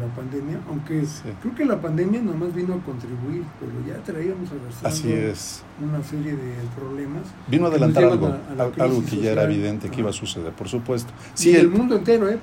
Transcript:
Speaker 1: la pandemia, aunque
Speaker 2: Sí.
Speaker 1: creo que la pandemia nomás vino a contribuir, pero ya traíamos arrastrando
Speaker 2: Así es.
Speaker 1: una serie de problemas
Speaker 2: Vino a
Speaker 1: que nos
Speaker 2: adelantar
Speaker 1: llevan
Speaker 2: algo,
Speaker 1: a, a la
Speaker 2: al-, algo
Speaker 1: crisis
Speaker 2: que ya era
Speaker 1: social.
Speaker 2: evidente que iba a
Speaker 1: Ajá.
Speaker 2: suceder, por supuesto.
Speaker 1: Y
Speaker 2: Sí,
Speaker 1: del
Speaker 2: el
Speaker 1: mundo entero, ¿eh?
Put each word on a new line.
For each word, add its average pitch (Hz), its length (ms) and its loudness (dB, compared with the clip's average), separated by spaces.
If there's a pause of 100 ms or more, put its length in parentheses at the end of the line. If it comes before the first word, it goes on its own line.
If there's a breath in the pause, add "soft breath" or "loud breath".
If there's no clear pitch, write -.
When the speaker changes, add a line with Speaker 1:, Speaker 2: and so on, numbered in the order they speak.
Speaker 1:
la 117 80 -6
pandemia, 139 440 -6 (100)
aunque 156 380 -2
Speaker 2:
Sí. - 160 -10 (180)
Speaker 1:
creo 226 140 -6
que 320 100 0
la 214 160 2
pandemia 175 400 0
nomás 175 340 -2
vino 180 200 -2
a 180 100 -4
contribuir, 127 580 -8 (160)
pero 120 140 -10 (160)
ya 180 160 -8
traíamos 180 480 -6
arrastrando 123 340 -10
Speaker 2:
Así - 240 -2
es. 110 540 -2 (160)
Speaker 1:
una 151 240 -2
serie 151 320 -4
de 127 160 -8 (240)
problemas 139 460 -8 (260)
Speaker 2:
Vino 156 180 4
a 165 40 2
Speaker 1:
que 156 80 4
nos 160 100 6
Speaker 2:
adelantar 175 140 6
Speaker 1:
llevan 120 160 6
Speaker 2:
algo, - 80 2
Speaker 1:
a, - 260 -4
a - 20 -8
la 131 100 0
Speaker 2:
al-, 123 180 -2
algo 127 160 4
Speaker 1:
crisis 113 200 -2
Speaker 2:
que 113 60 0
ya 110 80 2
era 107 120 4
Speaker 1:
social. 104 100 4
Speaker 2:
evidente 104 340 -2
que 117 120 -4
iba 107 100 0
a - 20 -2
Speaker 1:
Ajá. - 80 -10
Speaker 2:
suceder, 85 320 -6
por - 160 -10
supuesto. 120 420 -2
Speaker 1:
Y - 300 -12
Speaker 2:
Sí, 170 120 8
Speaker 1:
del 170 100 10
Speaker 2:
el 175 80 10
Speaker 1:
mundo 233 260 4
entero, 202 320 4
¿eh? 220 140 0